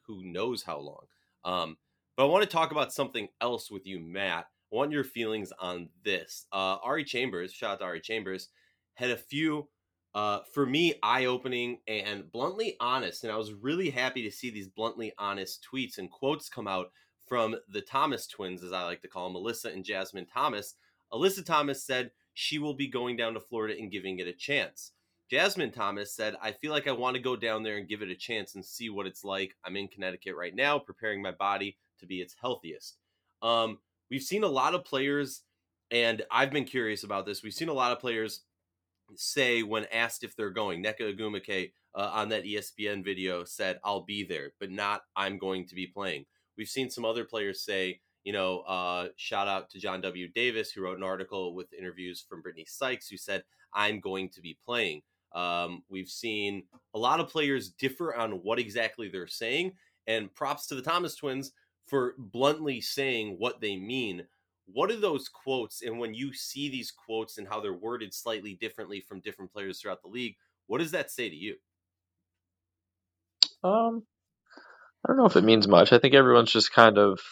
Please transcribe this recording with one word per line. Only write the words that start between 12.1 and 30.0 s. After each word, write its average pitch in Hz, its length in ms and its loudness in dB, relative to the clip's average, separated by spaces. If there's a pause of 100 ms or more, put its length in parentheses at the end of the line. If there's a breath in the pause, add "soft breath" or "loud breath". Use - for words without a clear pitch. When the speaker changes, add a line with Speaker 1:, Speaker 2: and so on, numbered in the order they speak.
Speaker 1:
bluntly 185 480 -2
honest, 120 440 -2
and 113 80 -4
I 107 60 -2
was 107 160 -6
really 147 360 0
happy 127 340 -2
to 104 80 -6
see - 180 -8
these 104 180 -10
bluntly 110 500 -6
honest 98 540 -6
tweets 131 260 -6
and 92 140 -10
quotes 151 380 -2
come 110 180 -10
out 92 240 -2 (360)
from 113 280 0 (140)
the 101 120 -6
Thomas 135 460 0
twins, 92 340 -8
as 90 120 -10
I 90 100 -2
like 87 180 -6
to 92 60 -16
call 92 240 -8
them, 92 100 -8
Alyssa 110 320 -6
and 92 120 -10
Jasmine 95 400 -6
Thomas. 123 500 -4 (380)
Alyssa 190 320 0
Thomas 147 380 0
said 127 280 -2 (220)
she - 260 -4
will 147 140 -2
be 135 140 -2
going 123 280 -2
down 113 180 -2
to 113 60 -8
Florida 110 400 -4
and 107 100 -10
giving 95 300 -6
it 87 80 -6
a 90 60 -6
chance. - 580 -4 (380)
Jasmine 160 420 2
Thomas 101 420 -4
said, 107 280 -4
"I 107 100 -4
feel 151 220 -6
like 147 140 -2
I 139 40 2
wanna 127 280 -2
go 123 180 -2
down 110 260 -2
there 107 140 -4
and 98 100 -8
give 104 140 -6
it 98 80 -6
a 90 60 -8
chance 107 380 -6
and 95 120 -14
see 117 240 -10
what 98 180 -6
it's - 160 -12
like. 98 400 -4
I'm 92 140 -8
in 101 100 -6
Connecticut 92 480 -8